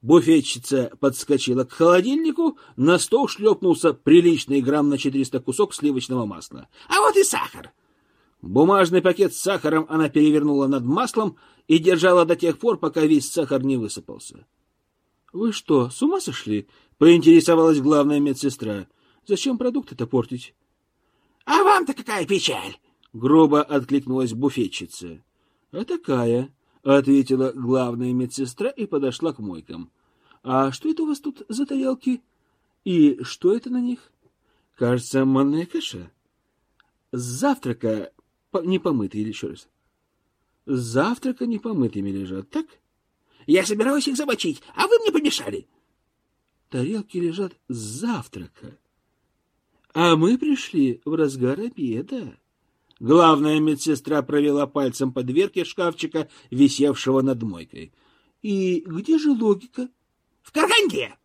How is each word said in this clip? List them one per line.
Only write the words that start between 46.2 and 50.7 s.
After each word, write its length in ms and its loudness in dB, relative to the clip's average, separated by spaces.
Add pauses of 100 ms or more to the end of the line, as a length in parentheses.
«Тарелки 500 -6
лежат 400 -6 (100)
с 80 -8
завтрака. 1000 -10 (1120)
А 240 4
мы 220 2
пришли 640 -2